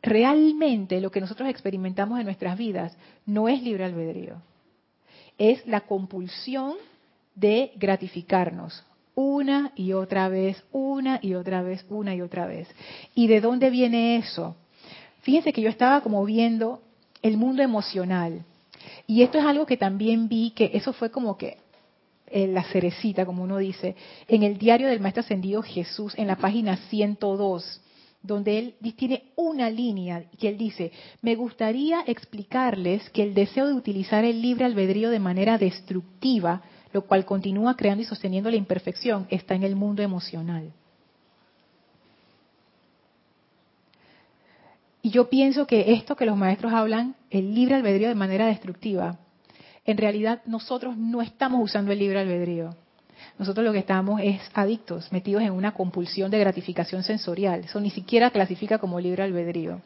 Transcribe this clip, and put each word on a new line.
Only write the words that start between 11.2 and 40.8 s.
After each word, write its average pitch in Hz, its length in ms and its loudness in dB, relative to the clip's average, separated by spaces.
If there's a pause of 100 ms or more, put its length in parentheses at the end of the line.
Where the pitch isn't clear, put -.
y 190 140 -4
otra 180 260 -4
vez, 185 280 -6
una 202 240 -4
y 180 80 -4
otra 175 260 -6
vez. 170 200 -10 (480)
¿Y 233 120 6
de 214 140 8
dónde 247 280 4
viene 233 480 4
eso? 170 400 -6 (640)
Fíjense 311 320 2
que 226 80 0
yo 220 80 4
estaba 254 320 4
como 208 240 0
viendo 226 560 0 (400)
el 220 160 2
mundo 262 260 2
emocional. 185 800 -2 (640)
Y 226 140 6
esto 247 180 6
es 294 60 4
algo 294 200 2
que 247 120 0
también 220 500 0
vi, 226 240 0
que 220 220 2
eso 240 200 -2
fue 226 180 -4
como 226 260 -4
que, - 200 -10 (680)
eh, 196 200 0
la 185 160 0
cerecita, 185 640 -2
como 180 180 -6
uno 196 140 -4
dice, 190 380 -4 (320)
en 214 160 6
el 202 140 2
diario 233 300 6
del 240 120 0
Maestro 196 220 -2
Ascendido 196 400 -2
Jesús, 208 560 -8
en 214 100 -2
la 190 80 0
página 208 400 0 (140)
ciento 208 480 0
dos, 190 440 -4 (400)
donde 208 380 -2
él 247 200 -8
di-, 220 140 -8
tiene 262 300 -4 (120)
una 302 340 0
línea 190 560 -4 (120)
que 220 120 -2
él 202 80 -6
dice: 196 340 -6 (300)
Me 233 140 0
gustaría 247 720 -2
explicarles 208 1040 -2
que 214 120 2
el 202 100 0
deseo 208 340 2
de 285 60 2
utilizar 214 520 0
el 233 160 2
libre 247 240 2
albedrío 208 440 2
de 226 100 2
manera 190 380 2
destructiva 185 1080 0 (320)
lo 196 60 2
cual 190 240 4
continúa 202 500 0
creando 208 280 0
y - 20 -6
sosteniendo 196 440 -4
la 233 60 2
imperfección, 190 720 -2
está 185 240 -2
en 190 100 0
el 196 120 0
mundo 208 260 0
emocional. 170 680 -6 (4000)